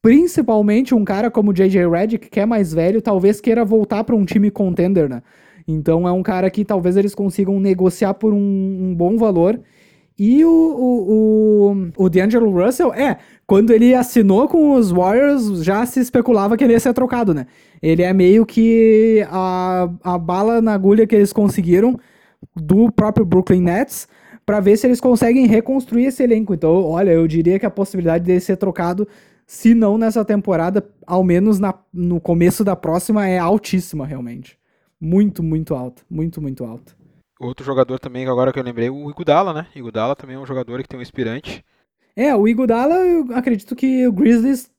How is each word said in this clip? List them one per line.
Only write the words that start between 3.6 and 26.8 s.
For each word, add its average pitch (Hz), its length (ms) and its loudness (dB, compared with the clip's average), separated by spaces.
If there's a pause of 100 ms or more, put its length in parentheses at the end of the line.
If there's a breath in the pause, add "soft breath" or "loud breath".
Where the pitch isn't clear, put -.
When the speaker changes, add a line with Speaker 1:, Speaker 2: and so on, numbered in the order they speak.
Speaker 1:
voltar 214 400 0
pra 233 120 -2
um 202 100 2
time 202 240 0
contender, 180 580 0
né? 123 140 -10 (460 soft breath)
Então 160 400 -2
é 175 40 0
um 185 120 -2
cara 190 260 -2
que 208 160 -4
talvez 185 320 -2
eles 202 160 0
consigam 196 460 -2
negociar 190 560 0
por 214 180 -2
um, 202 40 0
um 190 580 -4
bom 175 200 0
valor. 208 440 0 (580 soft breath)
E 247 260 2
o, 330 60 4
o, 220 1200 2
o, 190 200 -4 (140)
o 185 40 2
D'Angelo 208 420 2
Russell, 233 420 0
é, 254 240 -2 (300 soft breath)
quando 214 240 4
ele 240 220 6
assinou 247 540 2
com 302 260 2
os 220 180 2
Warriors, 208 720 0
já 196 220 0
se 254 140 -4
especulava 233 580 0
que 269 60 0
ele 233 100 4
ia 233 60 4
ser 247 140 0
trocado, 240 400 0
né? 131 140 -4 (340 soft breath)
Ele 160 200 2
é 180 120 0
meio 196 320 6
que 226 840 4
a, 185 600 -2 (140)
a 180 140 -4
bala 196 440 -2
na 220 120 0
agulha 202 340 4
que 220 80 0
eles 202 180 4
conseguiram 202 680 0 (560 loud breath)
do 190 360 2
próprio 214 340 0
Brooklyn 180 360 2
Nets 180 460 -4 (380 soft breath)
pra 214 140 0
ver 202 180 4
se 254 100 0
eles 247 120 2
conseguem 247 480 2
reconstruir 240 580 0
esse 262 180 -4
elenco. 220 300 0
Então, 170 320 0